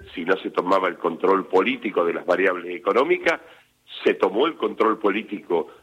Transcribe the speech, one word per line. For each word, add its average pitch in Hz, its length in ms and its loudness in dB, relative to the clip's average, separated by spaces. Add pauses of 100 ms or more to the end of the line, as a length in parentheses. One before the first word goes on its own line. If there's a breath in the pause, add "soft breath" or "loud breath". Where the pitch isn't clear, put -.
(140)
si 87 100 -8
no 92 120 2
se 101 140 -6
tomaba 92 360 0
el 87 120 -4
control 90 480 0
político 95 580 0
de 82 100 0
las 80 100 -8
variables 90 520 0
económicas. 156 640 0 (640 loud breath)
Se 104 100 4
tomó 104 320 2
el 110 80 -2
control 110 460 0
político 98 720 -2 (100)